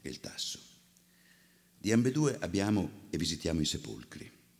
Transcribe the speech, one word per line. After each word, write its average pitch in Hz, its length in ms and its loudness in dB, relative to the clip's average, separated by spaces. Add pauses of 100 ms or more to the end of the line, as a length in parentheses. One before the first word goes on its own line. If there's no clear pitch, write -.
e - 60 -8
il - 100 -8
Tasso. - 420 -10 (1160)
Di 104 140 2
ambedue 127 480 4
abbiamo 98 680 0
e - 60 -2
visitiamo 80 440 0
i 76 40 4
sepolcri, - 640 -6 (320)